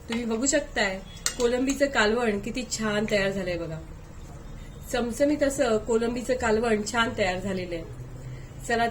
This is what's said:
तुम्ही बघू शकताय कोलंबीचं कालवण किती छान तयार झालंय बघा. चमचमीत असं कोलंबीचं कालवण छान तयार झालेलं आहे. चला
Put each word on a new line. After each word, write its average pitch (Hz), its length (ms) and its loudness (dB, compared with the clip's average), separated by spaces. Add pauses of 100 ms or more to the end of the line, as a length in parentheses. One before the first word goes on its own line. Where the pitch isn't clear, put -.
तुम्ही 233 180 -2
बघू 226 200 0
शकताय 247 520 2 (400)
कोलंबीचं 262 480 2
कालवण 226 520 2
किती 233 320 -6
छान 214 400 0
तयार 196 200 2
झालंय 180 280 -2
बघा. 160 200 -6 (1120)
चमचमीत 285 500 2
असं 269 360 4
कोलंबीचं 240 580 2
कालवण 220 460 2 (100)
छान 233 260 2
तयार 185 220 2
झालेलं 185 340 -2
आहे. - 920 -10
चला 233 220 4